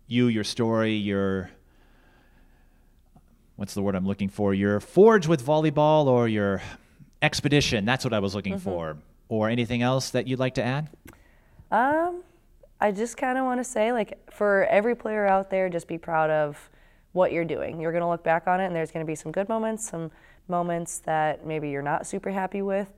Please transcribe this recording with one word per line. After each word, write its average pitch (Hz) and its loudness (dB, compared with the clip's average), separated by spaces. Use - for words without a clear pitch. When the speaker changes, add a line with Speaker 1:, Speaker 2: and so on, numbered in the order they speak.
Speaker 1:
you, 123 2
your 110 0
story, 110 0
your, 98 -2
what's - -10
the 101 -2
word 98 0
I'm 92 0
looking 98 -2
for? 101 0
Your 101 2
forge 208 6
with 156 2
volleyball 151 4
or 123 4
your 101 0
expedition, 143 2
that's 123 0
what 120 -2
I 110 2
was 98 0
looking 98 -4
Speaker 2:
Mm-hmm. 98 -8
Speaker 1:
for. 85 -4
Or 110 0
anything 120 -2
else 127 0
that 123 -2
you'd 127 -4
like 127 -2
to 127 -2
add? 139 -4
Speaker 2:
Um, 320 0
I 214 2
just 220 -6
kinda 262 -2
wanna 254 -2
say, 220 0
like, 226 -4
for 202 2
every 220 2
player 214 -2
out 196 2
there, 190 0
just 170 -6
be 165 -6
proud 160 0
of 151 -2
what 180 4
you're 165 0
doing. 165 -6
You're 165 -4
gonna 170 0
look 170 -2
back 165 0
on 185 2
it, 190 -2
and 180 -4
there's 160 -4
gonna 160 -6
be 156 -4
some 160 -10
good 190 -4
moments, 220 -4
some 165 -8
moments 175 -4
that 156 -2
maybe 156 -4
you're 139 -4
not 143 -2
super 196 -6
happy 190 -4
with, 196 -4